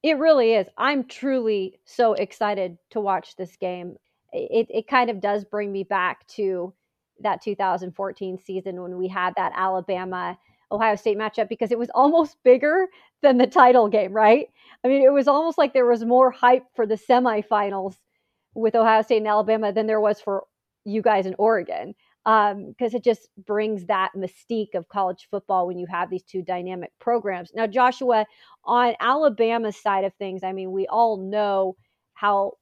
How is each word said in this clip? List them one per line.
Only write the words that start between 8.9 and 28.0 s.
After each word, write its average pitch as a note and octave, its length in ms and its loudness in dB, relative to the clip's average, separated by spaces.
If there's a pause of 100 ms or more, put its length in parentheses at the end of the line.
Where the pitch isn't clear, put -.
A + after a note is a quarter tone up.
we F#3 80 -4
had F#3 300 -4
that F#3 180 -2
Alabama F#3 840 -4 (360)
Ohio G#3+ 240 0
State G#3 200 -2
matchup, G#3+ 320 -4
because A3 220 -4
it A#3+ 80 0
was A#3+ 160 -6
almost D4 480 4
bigger D4 460 4 (340)
than C4 160 6
the B3 80 6
title B3 420 6
game, G3 240 -2
right? A3 360 4 (360)
I B3 40 2
mean, C#4 140 4
it C4+ 100 8
was C#4 160 2
almost D#4+ 280 0
like C#4 180 0
there B3+ 120 4
was A#3 180 2
more B3 280 4
hype B3+ 320 2 (100)
for A3+ 120 -2
the G#3+ 100 -2
semifinals G#3 1000 0 (580)
with A3 200 -2
Ohio A3 280 4
State A3+ 160 2
and G#3+ 100 -2
Alabama G#3+ 440 0
than G#3+ 140 -2
there A3 140 0
was G#3 200 0
for G3 240 -6 (400)
you G#3 180 -4
guys G3+ 220 2
in F#3 140 -6
Oregon, F#3+ 560 -2 (320)
um, G#3 520 0
'cause A#3 160 -4
it A#3 100 -6
just A3+ 240 -2 (100)
brings G#3 480 -6
that F#3+ 300 -2
mystique G3+ 580 -8
of E3+ 140 -8
college F#3 420 -6
football F#3+ 360 -2
when F3+ 120 -8
you F3+ 80 -8
have F3+ 240 -6
these F#3 140 -8
two F#3 180 -10
dynamic F3+ 560 -8
programs. G3+ 560 -4
Now, A3+ 120 -2
Joshua, B3 600 0 (380)